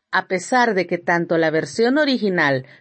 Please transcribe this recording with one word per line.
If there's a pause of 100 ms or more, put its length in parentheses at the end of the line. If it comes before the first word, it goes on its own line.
(100)
A
pesar
de
que
tanto
la
versión
original (140)